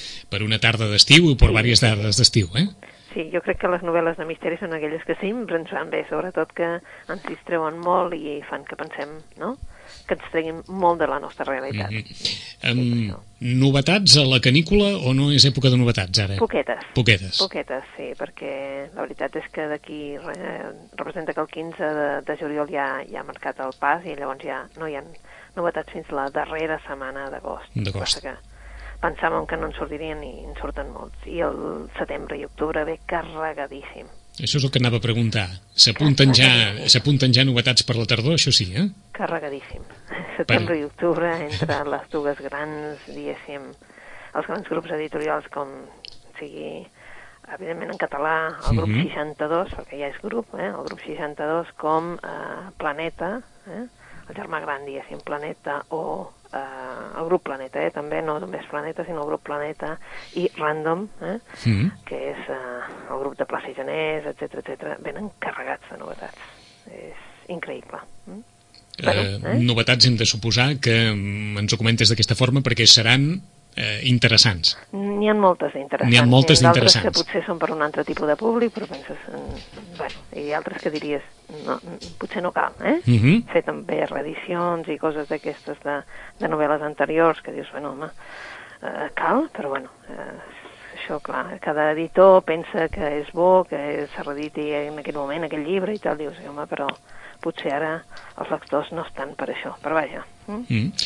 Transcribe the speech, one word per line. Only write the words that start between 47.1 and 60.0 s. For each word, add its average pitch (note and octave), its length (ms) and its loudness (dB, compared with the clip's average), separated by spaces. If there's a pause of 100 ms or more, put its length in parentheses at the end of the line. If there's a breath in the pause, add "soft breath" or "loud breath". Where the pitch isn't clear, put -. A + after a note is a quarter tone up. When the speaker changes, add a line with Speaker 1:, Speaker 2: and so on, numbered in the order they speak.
Speaker 2:
evidentment, E3 380 -8
en - 20 -16
català, D#3 380 -2 (340)
el A2+ 80 4
grup F#2+ 120 0
Speaker 1:
Mhm. A2+ 180 2
Speaker 2:
seixanta-dos, D3+ 640 -2
perquè - 260 -12
ja C#3+ 100 -6
és C#3 120 -14
grup, A3 320 -6
eh? F3+ 160 -6
El C#3+ 160 -10
grup - 160 -10
seixanta-dos, D#3 680 -4 (100)
com, D#3+ 440 0
eh, E3 560 -10
Planeta, E3 640 -6 (260)
eh? G3+ 180 -10 (440 loud breath)
El C#3+ 60 -14
germà E3+ 260 -8
gran, C#3+ 240 -6
diguéssim, C#3 380 -12
Planeta, D3 680 -6
o, D#3 440 -6 (200)
eh, C3 640 -10
el D#3+ 80 -4
grup E3+ 180 0
Planeta, C3+ 380 -8
eh? E3 100 0
També, D3+ 300 -4
no D#3 180 -2
només - 280 -10
Planeta, D#3+ 380 -6
sinó E3 160 -6
el D3 60 -6
grup D#3 160 -4
Planeta D3+ 540 -6 (380 loud breath)